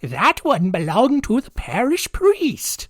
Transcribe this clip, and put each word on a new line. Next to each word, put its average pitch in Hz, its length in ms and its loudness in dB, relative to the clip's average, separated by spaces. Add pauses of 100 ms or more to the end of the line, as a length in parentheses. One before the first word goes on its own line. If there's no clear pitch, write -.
That 151 440 0
one 185 260 2
belonged 185 540 0
to 233 160 0
the - 100 -10
parish 254 640 -2
priest. - 760 -2